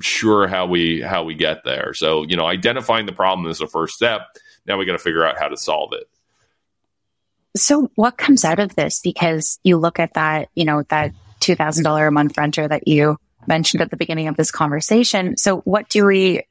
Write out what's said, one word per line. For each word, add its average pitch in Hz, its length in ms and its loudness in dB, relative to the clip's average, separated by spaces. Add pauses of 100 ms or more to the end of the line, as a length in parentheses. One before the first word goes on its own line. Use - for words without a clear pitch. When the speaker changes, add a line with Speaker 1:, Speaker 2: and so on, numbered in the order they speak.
Speaker 1:
sure 104 440 2
how 92 200 -2
we, 85 340 0
how 87 240 -4
we 82 100 -8
get 78 300 -2
there. 67 300 -6
So, 78 300 0
you 85 120 -2
know, 82 80 0
identifying 113 600 -2
the 98 60 -10
problem 92 380 0
is 80 80 -8
the 78 80 -6
first 80 280 -4
step. 113 260 0 (460)
Now 98 100 -2
we 98 80 -4
gotta 87 140 -4
figure 82 260 0
out 78 140 0
how 76 100 -2
to 71 80 -8
solve 78 380 -4
it. - 140 -12 (1500)
Speaker 2:
So 285 380 2
what 233 240 0
comes - 260 4
out 165 160 2
of 202 160 -4
this? - 240 -2
Because 165 640 -2
you 175 140 6
look 170 200 0
at 170 140 -2
that, 156 420 -2
you 165 120 0
know, 147 240 0
that 151 220 0 (280)
two 175 160 2
thousand 156 280 0
dollar 151 220 2
a 147 60 4
month 147 240 2
renter 151 320 0
that 151 180 -2
you 151 320 4 (280)
mentioned 165 340 0
at 165 100 -2
the 175 60 -8
beginning 160 320 -4
of 151 80 -4
this 156 140 0
conversation. 185 880 0
So 190 240 0
what 196 260 -2
do 208 160 2
we, 190 460 4